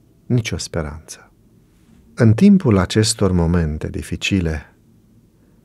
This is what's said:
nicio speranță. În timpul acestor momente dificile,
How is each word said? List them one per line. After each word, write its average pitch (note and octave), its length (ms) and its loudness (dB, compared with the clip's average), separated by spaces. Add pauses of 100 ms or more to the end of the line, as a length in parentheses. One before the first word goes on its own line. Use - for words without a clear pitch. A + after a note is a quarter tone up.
(260)
nicio A2+ 320 -4
speranță. - 720 -12 (840)
În A2+ 200 4
timpul F#3 440 4
acestor G2+ 540 0
momente E2+ 560 0
dificile, E2+ 840 -6 (920)